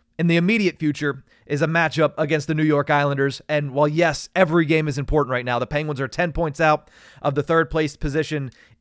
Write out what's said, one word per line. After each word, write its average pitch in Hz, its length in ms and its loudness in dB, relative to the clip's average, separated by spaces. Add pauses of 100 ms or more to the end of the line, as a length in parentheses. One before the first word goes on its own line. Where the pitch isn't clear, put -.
(180)
in 170 100 0
the 170 100 4
immediate 190 400 2
future 147 460 -4 (220)
is 143 160 -2
a 160 60 2
matchup 160 500 2
against 151 300 -2
the 160 60 -2
New 156 100 0
York 147 260 2
Islanders. 143 600 0
And 147 220 -2
while, 147 160 2
yes, 156 460 0
every 170 300 2
game 156 240 0
is 139 100 -4
important 143 340 0
right 123 140 -2
now, 123 140 0
the 123 80 -2
Penguins 151 320 -6
are 135 80 -4
ten 170 240 -4
points 156 300 -4
out 151 280 2 (320)
of 143 140 -2
the 139 80 0
third 165 260 2
place 156 280 -2
position 143 540 -4 (300)